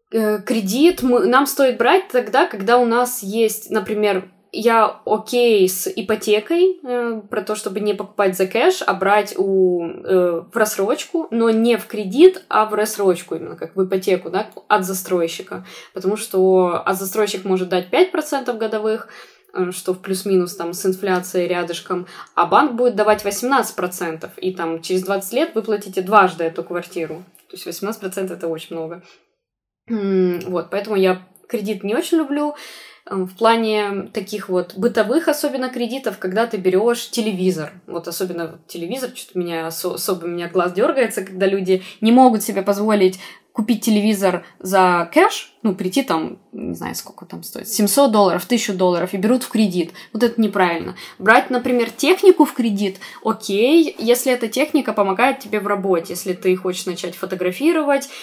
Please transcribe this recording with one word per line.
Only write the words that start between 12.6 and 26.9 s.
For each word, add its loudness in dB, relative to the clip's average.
в -6
рассрочку, 0
именно -10
как -10
в 2
ипотеку, -2
да, -4
от 2
застройщика. -4
Потому -2
что, 2
а 0
застройщик -4
может 0
дать -2
пять 4
процентов -4
годовых, -4
э, -2
что -6
в -6
плюс-минус -2
там -8
с -6
инфляцией -2
рядышком, -4
а 2
банк 2
будет 0
давать 2
восемнадцать -2
процентов, -8
и -4
там -6
через -2
двадцать -4
лет 0
вы -2
платите -4
дважды 2
эту -4
квартиру. -8